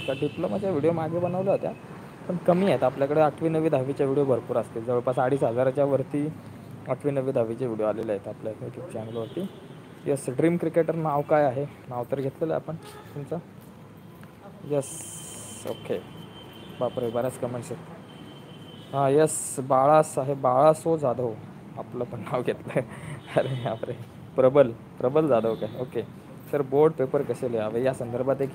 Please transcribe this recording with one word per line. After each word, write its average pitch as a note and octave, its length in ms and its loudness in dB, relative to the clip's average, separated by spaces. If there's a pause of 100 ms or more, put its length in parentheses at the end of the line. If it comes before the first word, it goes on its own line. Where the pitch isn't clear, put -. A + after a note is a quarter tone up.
का?" C#3 60 0
डिप्लोमाच्या F3+ 580 -2
video D#3 220 2
मागे E3 260 -2
बनवल्या F3+ 340 0
होत्या, D#3+ 200 0 (560)
पण F3+ 80 0
कमी F3+ 300 4
आहेत. C3+ 180 4
आपल्याकडे C#3 360 4
आठवी, D3+ 280 4
नववी, D#3+ 200 2
दहावीच्या C#3 380 2
video C#3 180 4
भरपूर B2 320 2
असतील, A2+ 280 -2
जवळपास B2 320 0
अडीच C3+ 280 2
हजाराच्या C3 400 2
वरती C#3 440 0 (600)
आठवी, C3+ 220 0
नववी, C3+ 220 0
दहावीचे A#2+ 340 0
video G#2+ 200 0
आलेले G#2+ 260 0
आहेत G2+ 160 -4
आपल्या A2 240 -8
YouTube A#2+ 400 -10
चॅनलवरती. A2+ 560 -6 (580)
Yes, C#3+ 220 -2
Dream D3+ 280 2
cricketer E3 380 2
नाव D#3 280 0
काय D3+ 220 4
आहे? C3+ 200 0 (240)
नाव A#2+ 240 -4
तर C#3 80 -2
घेतलेलं D#3 340 -2
आहे D3 120 -2
आपण D#3+ 100 -8 (380)
तुमचं. C#3+ 240 -6 (1300)
येस, C#3 380 -4 (680)
ओके. - 320 -6 (800)
बापरे, A#2+ 300 -2
बऱ्याच A#2+ 280 -2
comments A#2+ 340 -6
आहेत. A2+ 120 -10 (1080)
हां, C#3 160 4
येस, D3+ 480 4
बाळासाहेब, C#3 800 4
बाळासो D3+ 560 6
जाधव B2 340 0 (480)
आपलं B2 260 -6
पण B2 160 -8
नाव B2+ 220 -2
घेतलं. - 380 -2 (260)
<laughs> - 300 -6
अरे - 120 2
बापरे, A#2+ 440 -4 (440)
प्रबल, C3 340 8
प्रबल C#3 560 0
जाधव A2+ 280 4
काय? G#2+ 260 -6
Okay. A#2+ 220 -4 (500)
"Sir, C#3+ 100 2
board C#3+ 300 6
paper C#3 300 2
कसे A#2+ 300 -4
लिहावे A2 300 0
या C3 120 2
संदर्भात B2+ 480 0
एक C#3 120 0